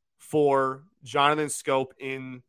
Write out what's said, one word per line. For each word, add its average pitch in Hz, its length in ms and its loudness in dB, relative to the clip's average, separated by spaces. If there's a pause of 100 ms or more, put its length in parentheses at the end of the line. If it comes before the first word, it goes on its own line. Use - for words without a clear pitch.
(200)
for 135 680 0 (180)
Jonathan 147 460 2
Schoop 131 400 -2 (100)
in 131 500 -12